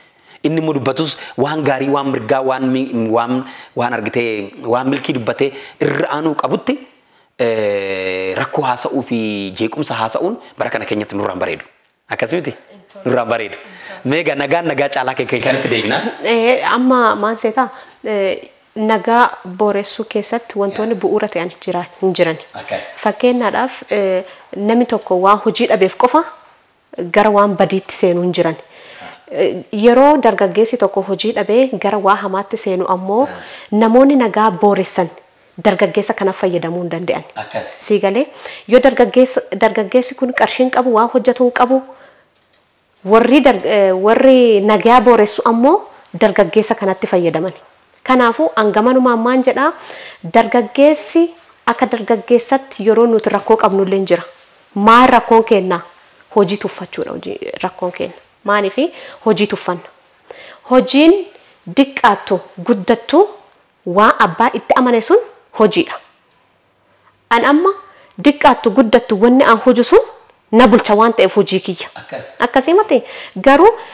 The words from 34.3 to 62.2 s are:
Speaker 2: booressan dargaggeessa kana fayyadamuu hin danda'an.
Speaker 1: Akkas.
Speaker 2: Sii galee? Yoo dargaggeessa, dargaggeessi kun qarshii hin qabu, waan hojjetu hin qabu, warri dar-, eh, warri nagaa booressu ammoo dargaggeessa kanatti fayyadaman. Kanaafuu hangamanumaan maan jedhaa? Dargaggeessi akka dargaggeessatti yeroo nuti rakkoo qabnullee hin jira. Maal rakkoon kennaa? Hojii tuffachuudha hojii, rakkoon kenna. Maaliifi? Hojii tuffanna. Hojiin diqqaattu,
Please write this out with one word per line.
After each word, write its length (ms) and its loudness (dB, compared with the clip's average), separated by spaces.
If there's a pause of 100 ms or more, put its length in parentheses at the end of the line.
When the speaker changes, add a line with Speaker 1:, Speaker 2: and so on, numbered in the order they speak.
Speaker 2:
booressan 580 0 (560)
dargaggeessa 480 0
kana 200 -2
fayyadamuu 480 -4
hin 100 -6
danda'an. 320 -6 (120)
Speaker 1:
Akkas. 400 -12 (100)
Speaker 2:
Sii 140 2
galee? 280 -2 (400)
Yoo 140 6
dargaggeessa, 600 2 (180)
dargaggeessi 560 0
kun 180 -4
qarshii 300 0
hin 80 0
qabu, 220 0
waan 200 2
hojjetu 300 0
hin 80 2
qabu, 300 0 (1200)
warri 360 4
dar-, 240 2
eh, 260 2 (120)
warri 580 6
nagaa 400 4
booressu 440 4
ammoo 360 2 (380)
dargaggeessa 560 2
kanatti 320 -4
fayyadaman. 460 -2 (500)
Kanaafuu 520 2
hangamanumaan 640 2
maan 240 0
jedhaa? 280 0 (640)
Dargaggeessi 920 2 (440)
akka 180 -2
dargaggeessatti 1040 -2
yeroo 180 4
nuti 240 0
rakkoo 280 2
qabnullee 420 0
hin 80 -2
jira. 160 0 (520)
Maal 340 6
rakkoon 340 4
kennaa? 380 0 (540)
Hojii 220 2
tuffachuudha 540 -10
hojii, 260 -12 (240)
rakkoon 300 -8
kenna. 220 -10 (300)
Maaliifi? 480 -2 (340)
Hojii 220 0
tuffanna. 340 -8 (880)
Hojiin 440 4 (640)
diqqaattu, 640 0 (260)